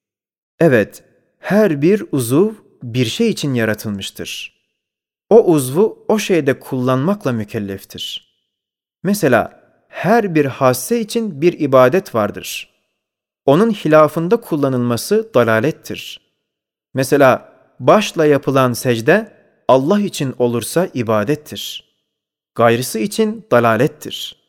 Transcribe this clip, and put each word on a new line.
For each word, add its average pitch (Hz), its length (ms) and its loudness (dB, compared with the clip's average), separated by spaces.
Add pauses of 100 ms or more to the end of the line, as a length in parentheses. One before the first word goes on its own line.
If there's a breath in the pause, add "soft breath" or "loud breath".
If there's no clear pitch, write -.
(600)
Evet, 123 440 2 (360)
her 185 420 0
bir 196 300 0
uzuv 143 420 0 (300)
bir 117 220 -2
şey 226 240 -2
için 151 240 -4
yaratılmıştır. 107 1080 -6 (680)
O 220 160 6
uzvu 156 640 0
o 214 120 0
şeyde 151 400 0
kullanmakla 131 720 -2
mükelleftir. 104 1000 -8 (720)
Mesela 143 580 0 (300)
her 208 440 0
bir 147 100 2
hasse 131 540 -2
için 214 420 -6
bir 170 180 2
ibadet 135 560 2
vardır. 101 540 -6 (760)
Onun 190 260 4
hilafında 165 680 2
kullanılması 139 960 -2
dalalettir. 113 880 -2 (720)
Mesela 131 600 2 (260)
başla 165 460 2
yapılan 135 480 2
secde 131 640 0 (300)
Allah 139 320 4
için 151 400 -4
olursa 120 540 -2
ibadettir. 113 1000 -4 (640)
Gayrısı 117 440 0
için 214 520 -4
dalalettir. 120 840 -2 (140)